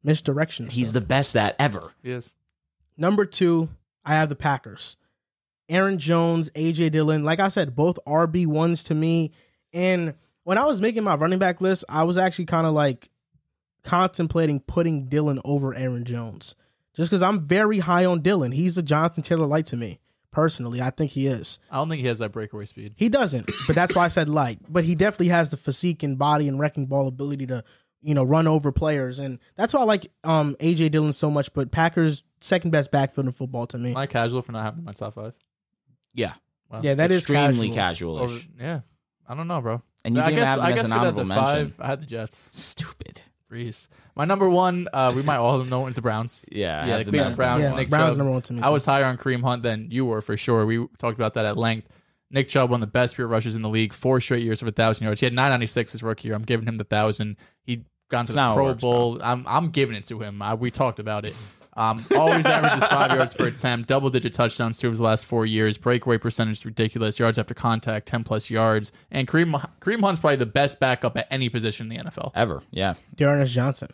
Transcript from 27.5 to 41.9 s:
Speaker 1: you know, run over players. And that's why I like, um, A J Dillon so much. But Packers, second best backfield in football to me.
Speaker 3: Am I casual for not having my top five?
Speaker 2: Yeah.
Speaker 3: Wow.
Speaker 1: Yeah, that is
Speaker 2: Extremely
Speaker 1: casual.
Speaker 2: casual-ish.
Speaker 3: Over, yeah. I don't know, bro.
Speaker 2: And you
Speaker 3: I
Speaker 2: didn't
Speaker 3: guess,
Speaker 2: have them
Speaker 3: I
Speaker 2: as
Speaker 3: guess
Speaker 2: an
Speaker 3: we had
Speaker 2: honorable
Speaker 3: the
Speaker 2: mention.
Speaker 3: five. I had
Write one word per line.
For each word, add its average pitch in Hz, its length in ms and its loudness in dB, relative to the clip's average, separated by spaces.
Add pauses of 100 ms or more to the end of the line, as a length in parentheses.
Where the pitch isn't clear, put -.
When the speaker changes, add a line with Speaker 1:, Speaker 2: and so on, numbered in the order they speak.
Speaker 1:
you 151 120 0
know, 135 100 4
run 160 220 4
over 147 260 2
players. 139 460 -2
And 135 200 -8 (180)
that's - 180 0
why 277 60 4
I 247 40 4
like, 214 260 2 (140)
um, 156 340 2
A 165 160 2
J 160 140 4
Dillon 151 240 2
so 151 180 0
much. 143 220 0
But 135 180 -4
Packers, 165 540 2 (160)
second 175 300 0
best 151 200 2
backfield 139 360 0
in 123 60 -2
football 123 360 -8
to 127 100 -10
me. 120 120 -4
Speaker 3:
Am 120 80 -4
I 139 80 -4
casual 120 360 -2
for 120 100 -12
not 110 120 -6
having 107 200 -8
my 104 80 -14
top 107 220 -10
five? 110 200 -14 (800)
Speaker 2:
Yeah. 117 180 -4 (380)
Speaker 3:
Wow. 110 120 -10
Speaker 1:
Yeah, 143 120 2
that 160 180 2
is 185 60 4
Speaker 2:
Extremely 143 520 2
Speaker 1:
casual. 87 480 -2
Speaker 2:
casual-ish. 120 280 -6
Speaker 3:
Over, - 80 -20 (100)
yeah. 156 160 -6 (480)
I 127 60 -10
don't 165 140 -8
know, 170 120 -4
bro. 117 220 -4 (220)
Speaker 2:
And 117 120 0
you 151 60 2
Speaker 3:
I 160 40 4
Speaker 2:
didn't 156 120 2
Speaker 3:
guess, 131 100 4
Speaker 2:
have 135 100 2
them 165 80 0
Speaker 3:
I 175 40 4
Speaker 2:
as 190 60 2
Speaker 3:
guess 226 100 0
Speaker 2:
an 110 40 -2
Speaker 3:
we 113 40 0
had 117 60 2
Speaker 2:
honorable 107 200 0
Speaker 3:
the 98 60 -2
Speaker 2:
mention. 104 180 2
Speaker 3:
five. 147 340 0
I - 80 -8
had 135 160 -4